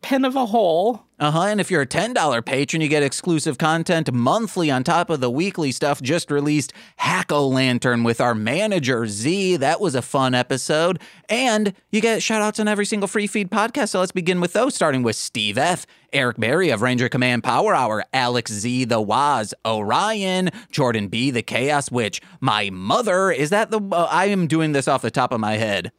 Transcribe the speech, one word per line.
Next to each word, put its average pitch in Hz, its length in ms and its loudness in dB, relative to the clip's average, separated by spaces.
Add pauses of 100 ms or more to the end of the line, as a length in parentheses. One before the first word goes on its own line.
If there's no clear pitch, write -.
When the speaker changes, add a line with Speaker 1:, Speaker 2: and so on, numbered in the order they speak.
Speaker 1:
pin 269 220 0
of 262 120 0
a 254 100 0
hole. 202 560 2 (160)
Speaker 2:
Uh-huh, 151 260 2
and 208 180 0
if - 80 -4
you're 170 100 2
a 135 60 0
ten 190 260 -2
dollar 151 300 2
patron, 139 400 -2
you 156 60 0
get 147 140 2
exclusive 147 540 -2
content 165 560 0
monthly 160 580 0
on 131 140 0
top 170 240 0
of 156 120 0
the 123 100 0
weekly 156 420 -2
stuff - 300 -2
just 147 280 -2
released. 143 440 0 (220)
Hack-O-Lantern 131 1080 2
with 117 160 2
our 123 140 2
manager, 131 720 0
Z. 170 500 0
That 147 240 0
was 170 140 -2
a 123 80 -2
fun 131 320 0
episode. 156 640 0 (300)
And 214 420 0 (180)
you 208 120 0
get 220 200 2
shout-outs 214 380 -2
on 214 80 0
every 208 160 0
single 202 240 -2
free 208 180 -2
feed 202 240 -4
podcast, 226 380 -2
so 190 120 -2
let's 180 120 -2
begin 180 300 0
with 175 100 -2
those, 247 220 2
starting 139 280 2
with 113 140 0
Steve 107 400 -4
F, 160 300 0 (260)
Eric 127 260 0
Berry 143 300 2
of 110 140 2
Ranger 123 260 2
Command 123 340 0
Power 156 320 2
Hour, 127 380 0
Alex 123 400 0
Z, 123 320 -2
The 113 160 2
Waz, 113 540 0 (100)
Orion, 185 840 0 (200)
Jordan 113 380 0
B, 113 220 0
The 117 120 -2
Chaos 139 480 -2
Witch, 117 300 -2 (200)
my 107 280 0
mother. 185 640 0
Is 143 160 0
that 202 220 0
the, 214 100 -2 (100)
uh, 170 200 0
I 180 160 2
am 190 200 0
doing 156 260 2
this 139 140 0
off 135 140 2
the 113 100 -2
top 127 220 0
of 117 80 -2
my 107 160 0
head. 101 420 -2